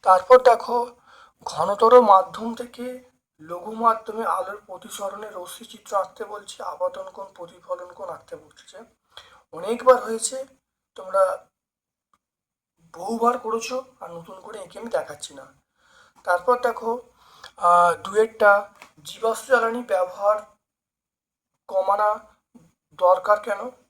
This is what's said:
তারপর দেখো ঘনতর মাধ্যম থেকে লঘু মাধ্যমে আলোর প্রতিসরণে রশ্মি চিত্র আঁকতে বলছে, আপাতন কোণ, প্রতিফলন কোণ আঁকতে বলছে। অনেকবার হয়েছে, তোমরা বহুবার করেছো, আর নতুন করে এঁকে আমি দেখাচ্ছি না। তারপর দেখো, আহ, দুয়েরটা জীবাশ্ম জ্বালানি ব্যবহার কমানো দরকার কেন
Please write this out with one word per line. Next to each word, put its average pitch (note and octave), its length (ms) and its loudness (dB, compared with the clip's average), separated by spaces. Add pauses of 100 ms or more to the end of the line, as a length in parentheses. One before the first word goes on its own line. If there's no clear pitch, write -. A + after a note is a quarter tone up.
তারপর F#3+ 400 6
দেখো A#3 360 2 (680)
ঘনতর G3+ 540 0
মাধ্যম G#3 540 4
থেকে A#3+ 300 -16 (560)
লঘু F#3 340 -12
মাধ্যমে A3 520 -2
আলোর F#3+ 400 -4
প্রতিসরণে G3+ 640 -12
রশ্মি F3+ 360 -16
চিত্র - 300 -10
আঁকতে F#3+ 280 -6
বলছে, G3+ 380 -16
আপাতন - 480 -8
কোণ, A#3 240 -18
প্রতিফলন F3+ 580 -16
কোণ F#3 160 -16
আঁকতে E3 280 -16
বলছে। - 400 -20 (760)
অনেকবার A#3+ 520 2
হয়েছে, A3+ 320 -8 (600)
তোমরা - 260 -2 (1700)
বহুবার A#3 440 -2
করেছো, A3+ 380 -8 (240)
আর F3 100 -16
নতুন E3+ 300 -18
করে G#3+ 180 -18
এঁকে F3 200 -18
আমি A#3 120 -12
দেখাচ্ছি - 440 -8
না। C3+ 100 -20 (800)
তারপর F#3 360 0
দেখো, A3+ 300 -4 (680)
আহ, F3 360 4 (120)
দুয়েরটা G#3+ 480 2 (480)
জীবাশ্ম - 460 -6
জ্বালানি A#3+ 360 0
ব্যবহার G3+ 540 -2 (1300)
কমানো G3 420 2 (880)
দরকার F#3 420 4
কেন G3+ 200 -6 (280)